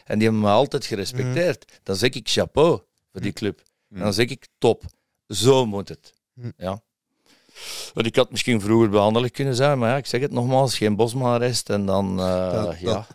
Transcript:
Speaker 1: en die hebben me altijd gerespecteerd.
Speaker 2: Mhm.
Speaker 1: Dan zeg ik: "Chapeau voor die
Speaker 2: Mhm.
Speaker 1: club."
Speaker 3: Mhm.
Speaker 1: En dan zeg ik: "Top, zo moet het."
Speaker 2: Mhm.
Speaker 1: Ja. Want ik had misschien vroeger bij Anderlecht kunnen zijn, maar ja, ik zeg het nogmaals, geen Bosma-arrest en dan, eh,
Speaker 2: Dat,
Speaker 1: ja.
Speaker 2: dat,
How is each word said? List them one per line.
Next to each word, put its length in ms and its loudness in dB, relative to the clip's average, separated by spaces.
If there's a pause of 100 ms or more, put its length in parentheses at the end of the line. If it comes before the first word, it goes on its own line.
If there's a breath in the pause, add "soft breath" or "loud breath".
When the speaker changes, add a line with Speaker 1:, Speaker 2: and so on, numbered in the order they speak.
Speaker 1:
en 140 -2
die 80 4
hebben 160 0
me 60 4
altijd 360 2
gerespecteerd. 840 -4
Speaker 2:
Mhm. 160 -20
Speaker 1:
Dan 120 -4
zeg 140 2
ik: 200 -8
"Chapeau 520 2 (300)
voor 100 -14
die 80 -4
Speaker 2:
Mhm. 100 -8
Speaker 1:
club." 220 -6 (260)
Speaker 3:
Mhm. 120 -20
Speaker 1:
En 40 -6
dan 100 0
zeg 160 0
ik: 180 -14 (100)
"Top, 260 2 (440)
zo 380 4
moet 240 -8
het." 240 -20 (200)
Speaker 2:
Mhm. 240 -14
Speaker 1:
Ja. 240 -6 (1120 loud breath)
Want 140 -2
ik 80 -6
had 160 2
misschien 300 0
vroeger 280 4
bij 100 4
Anderlecht 340 2
kunnen 220 -4
zijn, 240 2
maar 100 0
ja, 80 0
ik 80 -8
zeg 160 -4
het 100 -4
nogmaals, 460 0
geen 180 0
Bosma-arrest 760 0
en 160 -2
dan, 340 0
eh, 320 -2
Speaker 2:
Dat, 280 -4
Speaker 1:
ja. 140 -2
Speaker 2:
dat, 220 -4